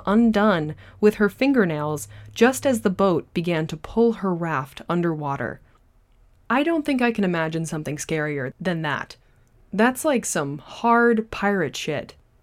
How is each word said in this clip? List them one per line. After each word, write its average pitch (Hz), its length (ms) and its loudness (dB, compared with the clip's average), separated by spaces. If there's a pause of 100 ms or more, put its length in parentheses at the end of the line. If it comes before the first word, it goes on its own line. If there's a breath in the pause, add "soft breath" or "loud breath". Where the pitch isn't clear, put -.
undone 202 640 4 (260 loud breath)
with 208 160 4
her 208 140 2
fingernails 170 800 0 (260 loud breath)
just 262 320 4
as 247 160 2
the 202 80 2
boat 185 460 2
began 165 320 -2
to 156 100 -8
pull 226 360 0
her 196 200 -2
raft 160 560 -4
underwater. 151 720 -2 (880 soft breath)
I 254 140 2
don't 320 220 0
think 269 160 0
I 240 100 2
can 214 140 0
imagine 165 400 -2
something 156 320 -6
scarier 147 640 -6
than 170 240 -4
that. - 340 -6 (560)
That's 240 320 0
like 277 200 0
some 147 340 -4
hard 233 720 2
pirate 190 460 -2
shit. - 400 -8 (280)